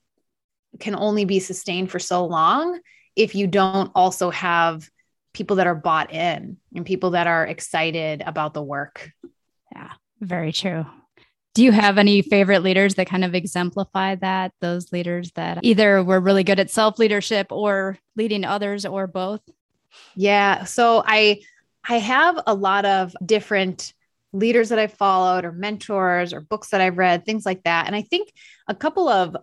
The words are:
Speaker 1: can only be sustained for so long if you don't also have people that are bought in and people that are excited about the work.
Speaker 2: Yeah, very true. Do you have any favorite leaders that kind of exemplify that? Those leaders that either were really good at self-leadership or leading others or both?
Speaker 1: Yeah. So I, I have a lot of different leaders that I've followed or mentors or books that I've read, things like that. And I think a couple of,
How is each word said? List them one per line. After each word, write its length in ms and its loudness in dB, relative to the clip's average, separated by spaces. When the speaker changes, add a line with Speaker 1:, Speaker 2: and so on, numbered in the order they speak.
Speaker 1:
can 140 -6
only 320 0
be 120 2
sustained 520 -6
for 80 -6
so 260 -2
long 560 0
if 200 0
you 120 0
don't 480 0
also 360 2
have 580 0
people 220 -2
that 100 4
are 80 0
bought 400 -2
in 420 -4
and 120 -10
people 240 -2
that 160 0
are 200 0
excited 760 -6
about 300 -6
the 80 -8
work. 480 -12
Speaker 2:
Yeah, 180 -20
very 320 -6
true. 360 -6
Do 100 6
you 80 8
have 240 6
any 240 6
favorite 420 4
leaders 340 2
that 100 0
kind 180 -2
of 100 -4
exemplify 840 -4
that? 440 -4
Those 320 -6
leaders 440 -6
that 260 -6
either 420 6
were 160 4
really 240 4
good 160 2
at 80 0
self-leadership 800 0
or 480 -2
leading 300 -2
others 400 -4
or 220 -6
both? 340 -6
Speaker 1:
Yeah. 500 2
So 420 2
I, 340 4
I 80 0
have 500 2
a 60 2
lot 320 0
of 400 0
different 720 -2
leaders 340 2
that 100 0
I've 140 -2
followed 540 0
or 60 -8
mentors 840 -4
or 80 -14
books 280 -8
that 120 2
I've 160 0
read, 260 2
things 220 -6
like 160 -6
that. 240 0
And 100 -6
I 60 -4
think 280 -4
a 60 -4
couple 340 -2
of, 340 0